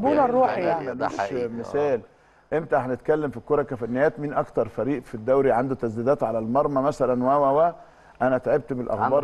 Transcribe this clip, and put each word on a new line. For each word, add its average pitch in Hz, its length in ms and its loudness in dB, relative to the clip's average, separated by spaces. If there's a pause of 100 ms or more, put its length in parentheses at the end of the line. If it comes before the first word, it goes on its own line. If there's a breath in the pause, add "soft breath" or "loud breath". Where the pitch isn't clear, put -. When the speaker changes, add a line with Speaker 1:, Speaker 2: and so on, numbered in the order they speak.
(140)
Speaker 1:
طبيعي. 285 120 4
Speaker 2:
الروحي 240 360 2
Speaker 1:
ده 170 60 0
Speaker 2:
يعني. 170 120 2
Speaker 1:
حقيقي، 131 160 -8
ده 117 120 -4
Speaker 3:
ملوش - 120 -8
Speaker 1:
حقيقي. 120 280 -2
Speaker 3:
مثال. 117 540 -2 (520 soft breath)
Speaker 1:
آه. 151 40 2
Speaker 3:
امتى 156 180 -2
هنتكلم 135 560 0
في 117 60 -10
الكوره 147 260 0
كفنيات؟ 123 560 -2
مين 147 140 -6
اكتر 135 340 -2
فريق 123 360 -4
في - 120 -14
الدوري 131 360 2
عنده 127 240 0
تسديدات 120 480 -2
على 113 160 0
المرمى 135 420 0
مثلًا؟ 127 420 0
و، 127 40 2
و، 139 400 4
و. 170 40 0 (500 loud breath)
انا 127 160 2
تعبت 135 360 0
من 123 80 -6
الاخبار 110 240 -4
Speaker 1:
عنده 135 180 4